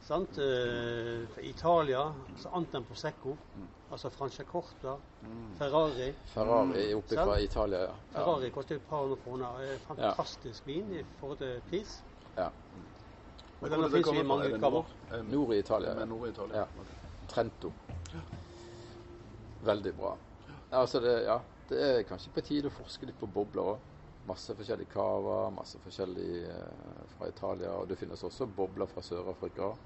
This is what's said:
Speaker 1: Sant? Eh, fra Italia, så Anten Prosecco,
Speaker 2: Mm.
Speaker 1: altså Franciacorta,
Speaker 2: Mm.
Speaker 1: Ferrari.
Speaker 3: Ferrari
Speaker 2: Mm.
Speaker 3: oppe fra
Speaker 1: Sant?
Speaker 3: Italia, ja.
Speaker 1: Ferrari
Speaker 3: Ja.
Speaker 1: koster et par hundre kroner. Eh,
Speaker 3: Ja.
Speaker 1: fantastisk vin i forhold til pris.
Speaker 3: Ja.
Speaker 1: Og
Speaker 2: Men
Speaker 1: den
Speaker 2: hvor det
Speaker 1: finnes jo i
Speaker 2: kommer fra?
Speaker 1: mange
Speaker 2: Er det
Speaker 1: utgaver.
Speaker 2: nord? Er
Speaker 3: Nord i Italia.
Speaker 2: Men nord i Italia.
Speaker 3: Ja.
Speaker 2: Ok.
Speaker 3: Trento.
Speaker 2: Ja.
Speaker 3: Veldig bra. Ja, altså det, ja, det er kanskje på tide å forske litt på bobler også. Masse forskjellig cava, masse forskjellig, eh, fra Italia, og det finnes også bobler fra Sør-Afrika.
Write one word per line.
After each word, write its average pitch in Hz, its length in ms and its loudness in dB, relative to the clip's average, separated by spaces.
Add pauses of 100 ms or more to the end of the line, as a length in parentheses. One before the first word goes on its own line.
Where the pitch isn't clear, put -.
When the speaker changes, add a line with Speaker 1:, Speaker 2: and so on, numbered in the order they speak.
Speaker 1:
Sant? 175 340 0
Eh, 120 960 2
fra - 80 -10
Italia, 147 720 4 (240)
så - 160 -10
Anten 156 300 -2
Prosecco, 135 540 -6 (200)
Speaker 2:
Mm. 95 100 -10 (240)
Speaker 1:
altså 131 180 -6
Franciacorta, 139 880 -6 (260)
Speaker 2:
Mm. 113 340 -10
Speaker 1:
Ferrari. 139 560 4 (200)
Speaker 3:
Ferrari 107 600 6
Speaker 2:
Mm. 107 40 4
Speaker 3:
oppe 107 180 0
fra 165 100 6
Speaker 1:
Sant? 104 160 6
Speaker 3:
Italia, 101 400 4
ja. - 120 0 (180)
Speaker 1:
Ferrari 151 340 4
Speaker 3:
Ja. 120 40 0
Speaker 1:
koster 135 260 -4
et 139 140 -8
par 151 140 0
hundre 135 200 0
kroner. 123 380 -4
Eh, 135 60 -4 (300)
Speaker 3:
Ja. 107 160 4
Speaker 1:
fantastisk - 520 -6
vin 180 280 -2
i 151 100 -4 (160)
forhold 139 200 -6
til 127 300 -4
pris. - 340 -4 (340)
Speaker 3:
Ja. 90 100 2
Speaker 1:
Og - 40 -2 (1160)
Speaker 2:
Men - 20 2
Speaker 1:
den 160 80 4
Speaker 2:
hvor 160 100 6
det - 20 2
Speaker 1:
finnes 160 140 8
jo 156 60 6
i 143 40 6
Speaker 2:
kommer 143 60 4
fra? 139 60 2
Speaker 1:
mange 139 180 4
Speaker 2:
Er - 40 4
det - 80 0
Speaker 1:
utgaver. 131 140 6
Speaker 2:
nord? 160 140 4 (260)
Er 113 120 -4
Speaker 3:
Nord 117 300 4
i 101 60 6
Italia. 95 360 2
Speaker 2:
Men 113 140 -2
nord 113 180 -4
i - 40 -2
Italia. 104 260 -6
Speaker 3:
Ja. 107 60 2
Speaker 2:
Ok. 101 240 -8 (420)
Speaker 3:
Trento. 110 420 0 (420)
Speaker 2:
Ja. 165 60 -6 (1400)
Speaker 3:
Veldig 104 340 4
bra. 95 200 -2 (540)
Ja, 131 100 6
altså 127 180 4
det, 117 260 6
ja, 110 140 6 (300)
det 131 120 2
er 127 220 6
kanskje 92 300 -6
på 160 100 0
tide 147 220 0
å 139 60 -2
forske - 340 -10
litt 123 140 -12
på 113 120 -4
bobler 101 320 0
også. 98 160 0 (480)
Masse 98 280 -4
forskjellig 98 340 -2
cava, 101 640 4
masse - 280 -8
forskjellig, 90 680 -4
eh, 85 560 -10 (120)
fra 90 100 -4
Italia, 92 440 -2
og 90 180 -2
det 92 80 -2
finnes 85 260 -8
også 107 220 -2 (100)
bobler 95 320 0
fra - 140 -8
Sør-Afrika. 92 760 -4 (100)